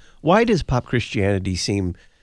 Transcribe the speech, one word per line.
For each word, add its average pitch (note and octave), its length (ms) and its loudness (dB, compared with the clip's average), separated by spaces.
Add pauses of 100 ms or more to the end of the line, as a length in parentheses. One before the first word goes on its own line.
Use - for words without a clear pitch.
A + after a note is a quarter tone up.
(220)
Why G3 240 4
does G#3+ 180 0
pop B2+ 220 -2
Christianity G2 720 -2
seem F#2 400 -2 (260)